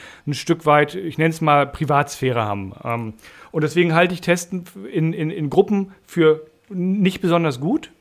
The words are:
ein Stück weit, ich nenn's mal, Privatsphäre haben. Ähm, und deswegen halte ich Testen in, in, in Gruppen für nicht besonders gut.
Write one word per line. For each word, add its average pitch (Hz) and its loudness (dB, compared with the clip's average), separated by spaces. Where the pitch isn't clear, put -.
ein 143 -4
Stück 165 -2
weit, 147 4
ich 170 -8
nenn's 160 0
mal, 147 4
Privatsphäre 135 -2
haben. 101 -6
Ähm, 117 -6
und 156 -2
deswegen 160 2
halte 180 2
ich 170 -10
Testen 175 -2
in, 165 0
in, 160 -4
in 147 -6
Gruppen 196 2
für 156 2
nicht 190 0
besonders 165 0
gut. 196 -4